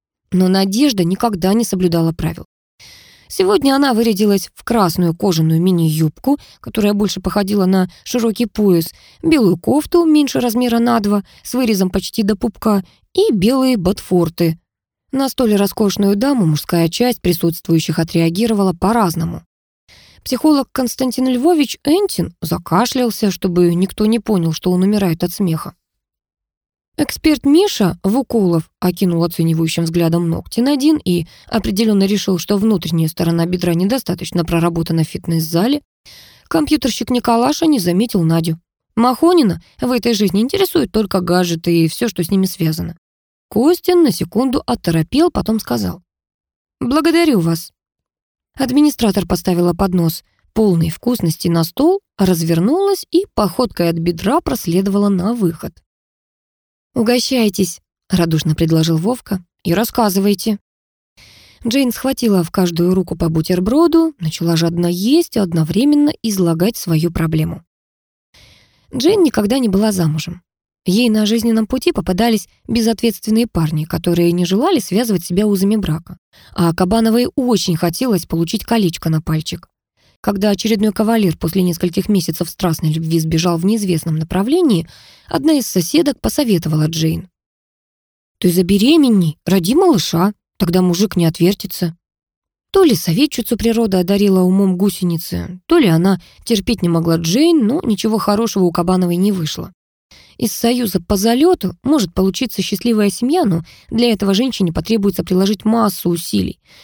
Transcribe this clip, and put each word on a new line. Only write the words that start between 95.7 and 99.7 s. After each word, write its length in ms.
ли 100
она 320
терпеть 380
не 60
могла 280
Джейн, 500
но 160
ничего 360
хорошего 460
у 80
Кабановой 440
не 160
вышло. 400